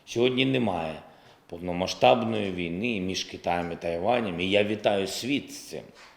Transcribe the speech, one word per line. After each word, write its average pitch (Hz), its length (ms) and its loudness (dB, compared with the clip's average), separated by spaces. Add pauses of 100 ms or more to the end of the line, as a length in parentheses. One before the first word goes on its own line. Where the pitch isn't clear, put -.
Сьогодні 127 400 2
немає 95 500 0 (540)
повномасштабної 101 1000 2
війни 90 480 -2
між 92 240 -2
Китаєм 87 480 -2
і 82 40 -6
Тайванем, 87 640 0
і 92 100 0
я 101 140 6
вітаю 104 440 2
світ 123 460 -4
з - 40 -14
цим. - 260 -12 (340)